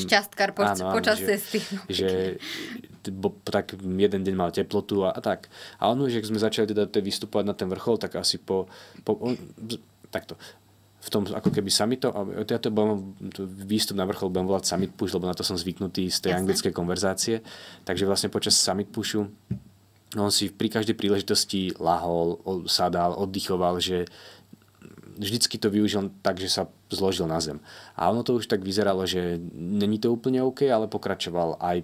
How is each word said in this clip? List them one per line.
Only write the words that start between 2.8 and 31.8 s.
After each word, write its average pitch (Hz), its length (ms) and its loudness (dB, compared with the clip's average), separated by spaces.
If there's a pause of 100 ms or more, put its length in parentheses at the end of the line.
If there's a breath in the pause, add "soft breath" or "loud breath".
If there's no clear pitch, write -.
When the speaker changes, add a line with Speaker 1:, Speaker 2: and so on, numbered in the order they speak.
Speaker 2:
t-, - 140 -8
bo-, 95 320 -2
tak 101 220 0 (100)
jeden 95 460 2
deň 95 100 0
mal 92 160 2
teplotu 98 560 0
a, 92 80 2
a - 80 -4
tak. - 320 -4 (240 loud breath)
A 107 160 2
on 131 80 2
už, 123 160 0
jak 107 80 -2
sme 107 160 0
začali 110 240 2
teda 101 240 2
t-, 101 160 0
vystupovať 101 400 -2
na 101 80 0
ten 95 160 -4
vrchol, 101 320 0
tak 92 160 -6
asi 92 240 -2
po... 95 240 0 (400 loud breath)
po, 107 160 0
on, 120 160 -2 (240)
z-, 113 240 -10 (240)
takto. - 320 -10 (560 loud breath)
V - 140 -14
tom 101 180 0
ako - 220 0
keby 98 180 0
summito-, 120 400 2
a 104 160 -2 (160)
ja 107 160 -2
to 113 140 0
budem, 107 340 2 (240)
to 95 160 -8
výstup 98 480 -2
na 95 160 0
vrchol 98 240 -2
budem 92 160 0
volať 95 180 2
summit 95 240 0
push, 92 220 -4
lebo 90 160 0
na 87 60 0
to 90 80 -6
som 101 100 -2
zvyknutý 90 560 -2
z - 100 0
tej 95 120 0
Speaker 1:
Jasné. 90 100 2
Speaker 2:
anglickej 95 320 2
konverzácie. 92 640 0 (460 loud breath)
Takže 95 260 0
vlastne 98 200 2
počas 101 280 2
summit 95 320 2
pushu 107 400 -2 (840)
on 101 160 2
si 98 180 2
pri 110 220 -2
každej 110 240 0
príležitosti 101 840 0
lahol, 85 640 2
o-, 92 240 -4
sadal, 87 480 2
oddychoval, 92 640 0
že 90 300 -2 (1080 loud breath)
vždycky 110 420 -2
to 110 120 0
využil 101 420 2 (100)
tak, 95 180 0
že 95 100 -4
sa 95 140 0 (260)
zložil 95 360 0
na 80 140 0
zem. 76 240 -4 (320 loud breath)
A 85 140 2
ono 117 140 2
to 127 120 2
už 113 120 0
tak 104 140 2
vyzeralo, 95 440 2
že 90 340 0 (140)
není 101 440 0
to 117 140 2
úplne 127 300 2
OK, 131 240 2
ale 110 220 4
pokračoval 87 720 -2
aj 87 280 0